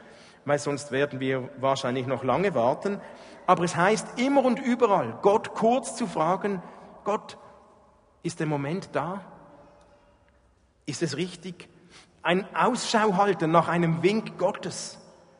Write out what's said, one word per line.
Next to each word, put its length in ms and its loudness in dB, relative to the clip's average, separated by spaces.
weil 140 0
sonst 340 -6
werden 280 0
wir 280 -2
wahrscheinlich 480 -2
noch 160 -4
lange 320 0
warten. 440 0
Aber 180 4
es 120 -2
heißt 440 0
immer 240 4
und 160 2
überall, 600 2
Gott 320 4
kurz 420 0
zu 120 -4
fragen, 560 -2
„Gott, 340 -4
ist 160 -6
der 80 -2
Moment 460 -4
da? 300 -4
Ist 160 -4
es 120 -2
richtig?“ 540 -8
Ein 200 2
Ausschau 640 2
halten 340 2
nach 160 6
einem 340 2
Wink 380 0
Gottes. 580 -4